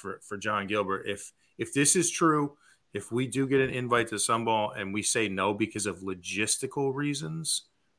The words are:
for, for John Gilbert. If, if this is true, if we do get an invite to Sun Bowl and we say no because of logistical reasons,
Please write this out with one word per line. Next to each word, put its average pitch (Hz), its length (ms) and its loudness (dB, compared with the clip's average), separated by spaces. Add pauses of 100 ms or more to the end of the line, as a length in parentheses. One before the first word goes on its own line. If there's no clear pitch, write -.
for, 95 180 -8
for - 160 -12
John 101 300 -2
Gilbert. 95 400 0
If, - 260 -6 (260)
if 117 140 -4
this 143 220 4
is 170 160 2
true, 151 460 2 (360)
if - 200 -8
we 127 160 0
do 135 180 0
get 135 140 4
an 131 100 2
invite 120 380 2
to 107 100 -4
Sun 117 280 2
Bowl 110 260 2
and 98 200 -6
we 107 100 -2
say 110 260 2
no 98 260 2
because 104 320 -2
of 90 140 -4
logistical 98 920 -2
reasons, 147 760 -4 (320)